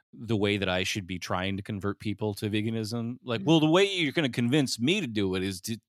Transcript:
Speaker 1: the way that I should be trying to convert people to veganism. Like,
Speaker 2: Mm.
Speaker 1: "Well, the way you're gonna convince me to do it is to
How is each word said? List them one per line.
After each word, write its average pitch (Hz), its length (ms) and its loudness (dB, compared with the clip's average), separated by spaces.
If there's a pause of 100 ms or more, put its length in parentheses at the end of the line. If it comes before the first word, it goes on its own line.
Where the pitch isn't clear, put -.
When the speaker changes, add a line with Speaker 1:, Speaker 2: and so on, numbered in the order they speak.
(120)
Speaker 1:
the 117 240 -4
way 101 200 2
that 95 120 0
I 92 160 0
should 95 220 -4
be 90 120 -6
trying 95 400 -4
to 98 40 -8
convert 101 380 -6
people 104 340 -4
to 107 140 -6
veganism. 113 760 -4
Like, 110 200 -4
Speaker 2:
Mm. - 20 -6
Speaker 1:
"Well, 160 160 6
the 156 100 4
way 185 140 6
you're 175 280 0
gonna 147 180 2
convince 123 500 0
me 175 220 2
to 147 40 -2
do 104 280 0
it 92 80 0
is 95 200 -4
to 113 160 -6 (100)